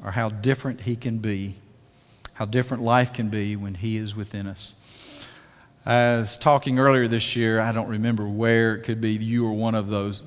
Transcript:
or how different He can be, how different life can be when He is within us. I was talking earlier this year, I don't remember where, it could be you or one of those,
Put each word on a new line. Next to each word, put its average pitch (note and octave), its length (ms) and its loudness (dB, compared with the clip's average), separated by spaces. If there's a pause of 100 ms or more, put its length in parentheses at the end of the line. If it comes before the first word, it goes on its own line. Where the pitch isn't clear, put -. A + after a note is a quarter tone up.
or G2+ 60 -6
how A2 180 0
different B2 520 -2
He A#2 140 -4
can A#2 220 -4
be, G2+ 380 -4 (800)
how A2 100 -4
different B2 380 -2
life B2 280 4
can A2 180 -4
be G#2 260 -4
when G2+ 180 -8
He A2 240 -4
is G#2+ 180 -8
within G2+ 300 -8
us. - 300 -12 (1080)
I A#2+ 340 4
was A2 200 -4
talking C#3 400 4
earlier C3 300 6
this A2+ 280 -2
year, A2+ 260 2
I A2+ 100 0
don't A2 180 -4
remember A2 380 0
where, A2+ 480 4
it A2+ 80 -10
could A2+ 180 -4
be A2 120 2
you A2+ 340 0
or G#2+ 60 -2
one A2 200 0
of G#2 160 -2
those, G2+ 380 -4